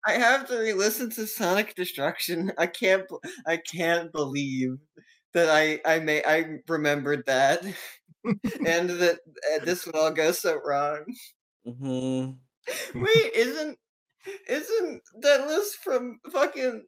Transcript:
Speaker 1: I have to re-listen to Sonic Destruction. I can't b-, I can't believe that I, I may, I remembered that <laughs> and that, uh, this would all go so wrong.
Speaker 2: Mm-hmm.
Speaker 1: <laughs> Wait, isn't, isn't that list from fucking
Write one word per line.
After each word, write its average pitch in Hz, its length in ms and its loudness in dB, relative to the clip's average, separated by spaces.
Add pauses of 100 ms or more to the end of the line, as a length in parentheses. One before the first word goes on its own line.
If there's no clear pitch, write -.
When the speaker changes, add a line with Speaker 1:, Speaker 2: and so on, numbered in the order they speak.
Speaker 1:
I 214 60 2
have 247 360 4
to 254 100 -4
re-listen 220 520 0
to 226 160 -8
Sonic 208 480 0
Destruction. 175 840 -4
I 165 80 2
can't 190 420 0
b-, 294 220 -12 (160)
I 165 100 0
can't 165 560 -2
believe 135 640 -2 (580)
that 170 160 4
I, 156 300 4 (100)
I 160 100 4
may, 151 240 0
I 156 340 2 (100)
remembered 147 580 0
that 135 380 4
<laughs> - 600 -14
and 175 680 0
that, 175 280 2 (360)
uh, 147 100 -2
this 175 220 -2
would 165 100 -12
all 156 140 4
go 156 220 2
so 160 320 -2
wrong. 147 400 -2 (600)
Speaker 2:
Mm-hmm. 131 1300 -6
Speaker 1:
<laughs> - 20 0
Wait, 440 320 4
isn't, 285 440 -2 (680)
isn't 349 540 -2 (180)
that 277 260 4
list 381 360 -2
from 247 380 -2 (100)
fucking 254 580 -2